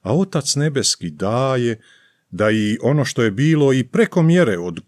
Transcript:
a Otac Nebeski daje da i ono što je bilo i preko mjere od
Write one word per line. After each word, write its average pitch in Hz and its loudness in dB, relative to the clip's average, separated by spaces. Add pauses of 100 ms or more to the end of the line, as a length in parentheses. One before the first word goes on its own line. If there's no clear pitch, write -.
a 107 -2
Otac 190 -2
Nebeski 139 -2
daje 117 -2 (500)
da 104 0
i 107 0
ono 139 2
što - -2
je 113 2
bilo 143 2
i 131 0
preko - 0
mjere 160 4
od 87 -8